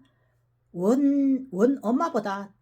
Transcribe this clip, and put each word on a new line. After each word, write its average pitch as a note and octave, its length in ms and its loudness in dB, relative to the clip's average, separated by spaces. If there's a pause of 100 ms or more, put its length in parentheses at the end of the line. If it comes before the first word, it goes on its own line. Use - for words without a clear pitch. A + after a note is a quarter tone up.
(720)
원, C4+ 800 2
원 A#3+ 320 2
엄마보다 G#3 800 -2